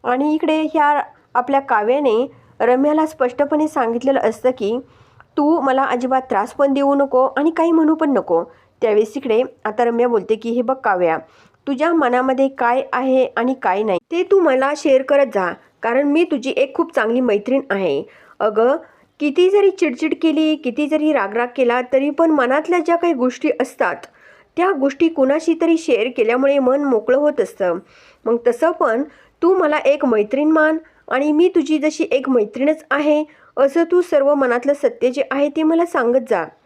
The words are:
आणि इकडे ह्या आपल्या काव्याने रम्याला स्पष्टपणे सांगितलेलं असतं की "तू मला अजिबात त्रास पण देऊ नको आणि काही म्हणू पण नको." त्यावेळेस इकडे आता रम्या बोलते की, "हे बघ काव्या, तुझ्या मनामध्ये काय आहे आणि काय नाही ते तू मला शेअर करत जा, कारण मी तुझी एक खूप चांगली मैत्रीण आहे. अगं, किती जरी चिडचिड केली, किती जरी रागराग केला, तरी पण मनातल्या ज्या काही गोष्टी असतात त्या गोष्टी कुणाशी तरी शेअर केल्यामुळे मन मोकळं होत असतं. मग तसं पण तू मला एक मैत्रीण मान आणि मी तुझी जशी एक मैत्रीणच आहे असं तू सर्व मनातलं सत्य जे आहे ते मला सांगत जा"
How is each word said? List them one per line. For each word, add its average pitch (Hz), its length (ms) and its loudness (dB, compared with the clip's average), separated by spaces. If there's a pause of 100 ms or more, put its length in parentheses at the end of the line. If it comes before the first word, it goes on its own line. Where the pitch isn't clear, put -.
आणि 269 300 -2
इकडे 311 300 -2
ह्या 302 240 0 (460)
आपल्या 262 260 0
काव्याने 247 540 0 (460)
रम्याला 285 460 2
स्पष्टपणे 294 600 -2
सांगितलेलं 247 520 -2
असतं 226 300 -2
की 233 260 -4 (600)
"तू 302 240 2
मला 262 240 0
अजिबात 254 460 -2
त्रास 208 220 -2
पण 277 200 0
देऊ 277 220 2
नको 269 340 2
आणि 294 220 0
काही 330 220 0
म्हणू 320 220 4
पण 311 180 -2
नको." 175 300 0 (400)
त्यावेळेस 220 340 2
इकडे 233 240 0 (240)
आता 214 200 -2
रम्या 233 240 0
बोलते 220 260 0
की, 226 160 -8
"हे 240 120 -2
बघ 262 140 -2
काव्या, 180 400 0 (500)
तुझ्या 285 260 -2
मनामध्ये 262 580 2
काय 262 320 -2 (100)
आहे 262 320 0 (120)
आणि 254 260 -2
काय 196 200 0
नाही 202 160 -2 (140)
ते 339 180 -2
तू 392 100 4
मला 269 360 2
शेअर 269 260 2
करत 277 320 2
जा, 185 160 -2 (320)
कारण 254 260 0
मी 311 160 2
तुझी 269 280 -4
एक 269 240 -2
खूप 330 180 -4
चांगली 233 280 0
मैत्रीण 240 380 0 (100)
आहे. 185 320 -2 (380)
अगं, 220 360 2 (440)
किती 294 300 2
जरी 403 200 4
चिडचिड 311 520 -2
केली, 311 340 0
किती 294 320 -4
जरी 302 240 0
रागराग 233 440 -2
केला, 247 240 2 (120)
तरी 277 180 0
पण 330 200 2
मनातल्या 302 480 0
ज्या 339 180 0
काही 339 180 0
गोष्टी 254 360 -2 (100)
असतात 226 460 -4 (500)
त्या 359 160 0
गोष्टी 277 360 0
कुणाशी 311 520 0
तरी 330 180 2
शेअर 240 380 0
केल्यामुळे 262 440 2
मन 269 240 0
मोकळं 247 340 0
होत 294 220 0
असतं. 180 380 -2 (480)
मग 233 100 0 (100)
तसं 247 260 0
पण 262 300 -2 (400)
तू 359 120 4
मला 302 240 0
एक 285 260 0
मैत्रीण 254 460 0
मान 311 260 2 (320)
आणि 285 240 -2
मी 330 220 4
तुझी 311 240 0
जशी 311 320 -2
एक 269 180 -2
मैत्रीणच 262 600 0
आहे 294 320 0 (340)
असं 277 280 2
तू 349 180 2
सर्व 285 320 2
मनातलं 262 400 0
सत्य 240 360 -2
जे 269 200 -4
आहे 285 180 0
ते 302 140 -4
मला 330 240 2
सांगत 247 440 0
जा" 180 140 0 (220)